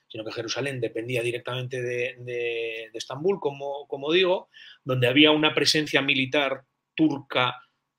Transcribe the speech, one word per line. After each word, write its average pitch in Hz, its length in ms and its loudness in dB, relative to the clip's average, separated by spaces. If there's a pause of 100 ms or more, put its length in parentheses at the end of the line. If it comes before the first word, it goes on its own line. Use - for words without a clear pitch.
sino 110 160 -10
que 110 80 -8
Jerusalén 123 480 -4
dependía 117 420 -2
directamente 123 600 -4
de, 123 380 -4
de, 117 760 -6
de 113 40 -12
Estambul, 156 440 -2
como, 139 460 -6
como 143 260 -4
digo, 185 340 2 (380)
donde 127 220 2
había 151 240 8
una 151 220 4
presencia 147 480 2
militar 135 640 0 (320)
turca, 131 640 0 (380)